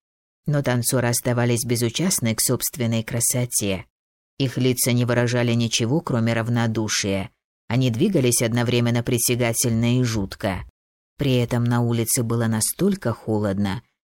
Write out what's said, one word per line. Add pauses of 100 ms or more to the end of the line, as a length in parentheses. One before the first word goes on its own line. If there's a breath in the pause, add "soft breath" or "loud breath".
(480)
Но
танцоры
оставались
безучастны
к
собственной
красоте. (520)
Их
лица
не
выражали
ничего,
кроме
равнодушия. (360)
Они
двигались
одновременно
притягательно
и
жутко. (540)
При
этом
на
улице
было
настолько
холодно, (320)